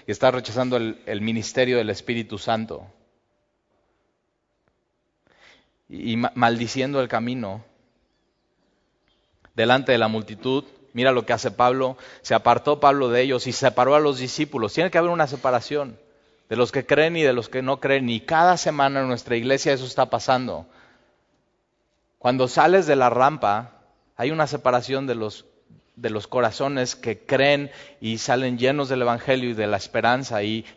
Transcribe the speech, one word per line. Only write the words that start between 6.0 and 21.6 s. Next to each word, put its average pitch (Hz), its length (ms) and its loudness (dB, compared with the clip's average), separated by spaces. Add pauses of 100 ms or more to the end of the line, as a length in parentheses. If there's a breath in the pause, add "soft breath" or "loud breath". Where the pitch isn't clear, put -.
y 113 60 -2
ma-, 120 180 -2
maldiciendo 120 640 0
el 127 80 -2
camino 113 560 -6 (1900)
delante 123 380 2
de 120 40 4
la 113 120 2
multitud, 110 560 -4 (260)
mira 127 220 2
lo 120 120 0
que - 60 -4
hace 117 200 -2
Pablo, 127 440 0 (260 loud breath)
se - 140 0
apartó 123 460 2
Pablo 139 260 4
de 120 140 2
ellos 127 260 -2
y 123 60 -4
separó 127 420 4
a 151 60 6
los 143 180 0
discípulos. 127 540 -4
Tiene 175 180 0
que 175 60 0
haber 170 140 2
una 165 160 0
separación 131 680 -4 (520 soft breath)
de 110 80 -2
los 120 160 0
que 131 120 -2
creen 156 300 4
y 165 60 -2
de 143 100 6
los 120 160 -2
que 131 140 -6
no 131 180 -2
creen. 135 300 0
Y 117 100 -2
cada 165 380 4
semana 139 420 0
en 131 80 -2
nuestra 120 300 -4
iglesia 135 340 0
eso 131 140 -2
está 127 240 -2
pasando. 117 560 -2 (1500 soft breath)